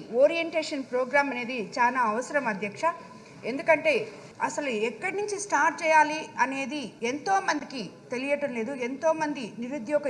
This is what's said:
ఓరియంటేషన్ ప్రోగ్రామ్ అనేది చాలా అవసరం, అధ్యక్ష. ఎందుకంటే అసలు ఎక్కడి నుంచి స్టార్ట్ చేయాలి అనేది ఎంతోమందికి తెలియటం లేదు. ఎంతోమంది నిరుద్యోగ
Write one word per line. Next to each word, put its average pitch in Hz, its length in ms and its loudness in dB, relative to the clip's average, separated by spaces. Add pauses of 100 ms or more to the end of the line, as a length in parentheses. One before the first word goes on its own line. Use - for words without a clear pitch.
(220)
ఓరియంటేషన్ 311 720 2
ప్రోగ్రామ్ 262 420 2
అనేది 247 240 -4 (180)
చాలా 247 220 4 (140)
అవసరం, 254 400 0
అధ్యక్ష. 202 300 -6 (640)
ఎందుకంటే 311 440 2 (520)
అసలు 285 240 -4 (180)
ఎక్కడి 349 320 -4
నుంచి 415 240 -4
స్టార్ట్ 302 380 2
చేయాలి 311 360 6 (260)
అనేది 269 380 -2 (300)
ఎంతోమందికి 320 720 0 (300)
తెలియటం 277 460 -2
లేదు. 226 160 -4 (140)
ఎంతోమంది 294 580 0 (160)
నిరుద్యోగ 285 480 -2